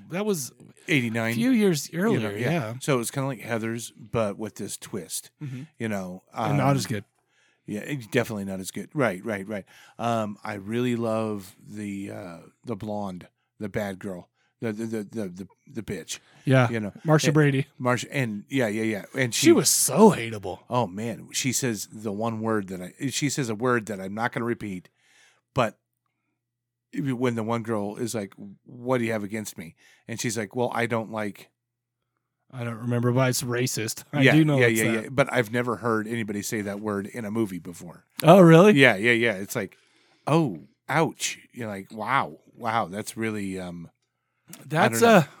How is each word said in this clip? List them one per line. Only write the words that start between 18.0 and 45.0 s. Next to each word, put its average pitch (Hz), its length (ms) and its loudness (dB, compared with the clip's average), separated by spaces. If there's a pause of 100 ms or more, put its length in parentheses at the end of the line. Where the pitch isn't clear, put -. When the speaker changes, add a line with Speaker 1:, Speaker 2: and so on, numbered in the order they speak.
Speaker 2:
and 113 360 -4
yeah, 131 200 0
yeah, 110 160 -2
yeah. 107 200 -4 (120)
And 127 180 0
Speaker 1:
She - 120 2
Speaker 2:
she 330 60 10
Speaker 1:
was 220 160 4
so 175 440 6
hateable. 110 480 -6 (100)
Speaker 2:
Oh 120 160 0
man, 110 460 -8
she - 200 -2
says 117 380 -4
the 107 220 -8
one 110 280 -4
word 110 280 0
that 92 120 -10
I, 90 280 -8
she 143 200 -2
says 131 200 -4
a 113 80 -4
word 117 300 0
that 98 140 -8
I'm 98 140 -10
not 117 180 -2
gonna 120 140 -4
repeat, 107 420 -6 (640)
but 113 240 0 (1200)
when 127 400 0
the 113 80 -2
one 113 220 -2
girl 104 320 -2
is 117 180 -4
like, 101 180 -6 (320)
"What 127 340 -2
do 120 60 0
you 113 80 0
have 104 120 -4
against 104 340 -8
me?" 82 160 -14 (320)
And 117 140 -8
she's 117 180 -4
like, 104 160 -6
"Well, 120 180 -2
I 117 140 0
don't 113 240 -2
like" 107 400 -8 (1040)
Speaker 1:
I 131 120 -12
don't 113 140 -8
remember, 120 340 2
but 127 160 4
it's 123 140 0
racist. 120 720 -4
I 147 100 2
Speaker 2:
Yeah, 127 100 8
Speaker 1:
do 156 120 8
know 147 160 4
Speaker 2:
yeah, 120 60 6
Speaker 1:
it's 113 140 4
Speaker 2:
yeah, 113 120 2
Speaker 1:
that. 110 100 -2
Speaker 2:
yeah. - 80 -12
But 131 220 0
I've 117 200 0
never 120 240 0
heard 110 300 0
anybody 107 360 -4
say 110 200 -4
that 101 160 -6
word 101 300 -2
in 117 160 -10
a 101 60 -6
movie 104 280 -2
before. 85 460 -16 (180)
Speaker 1:
Oh, 180 180 10
really? 170 340 10
Speaker 2:
Yeah, 131 220 8
yeah, 110 160 4
yeah. 117 220 4
It's 98 220 -8
like, 101 200 -6 (500)
"Oh, 139 340 2 (280)
ouch." - 500 -2 (140)
You're 120 160 -8
like, 98 240 -10
"Wow, 110 460 -2 (160)
wow, 113 320 0
that's 101 300 -10
really, 107 420 -4
um, 87 320 -12 (580)
I - 160 -20
Speaker 1:
That's, 190 360 2